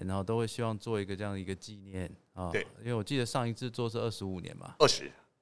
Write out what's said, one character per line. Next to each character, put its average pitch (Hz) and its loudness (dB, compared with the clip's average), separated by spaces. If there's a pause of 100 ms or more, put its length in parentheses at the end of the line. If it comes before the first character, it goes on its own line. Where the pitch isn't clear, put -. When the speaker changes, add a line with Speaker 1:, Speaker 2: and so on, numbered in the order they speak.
Speaker 1:
然 95 0
后 98 2
都 110 2
会 117 2
希 110 -4
望 113 0
做 110 0
一 98 -2
个 98 -4
这 98 -4
样 101 -2
一 95 -4
个 95 -4
纪 104 -12
念 95 -6 (260)
啊。 90 -2
Speaker 2:
对。 92 0 (140)
Speaker 1:
因 113 -8
为 120 -2
我 110 0
记 143 0
得 123 4
上 120 0
一 - 0
次 127 -6
做 117 0
是 113 -4
二 113 0
十 - -6
五 92 -2
年 82 -8
嘛。 - -12
Speaker 2:
二 147 10
十。 - 4 (320)